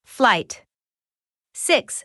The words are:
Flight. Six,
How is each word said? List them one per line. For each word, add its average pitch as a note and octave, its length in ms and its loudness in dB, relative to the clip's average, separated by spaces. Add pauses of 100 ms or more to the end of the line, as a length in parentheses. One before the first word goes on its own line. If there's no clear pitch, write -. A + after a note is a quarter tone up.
Flight. - 580 -2 (1000)
Six, - 440 -2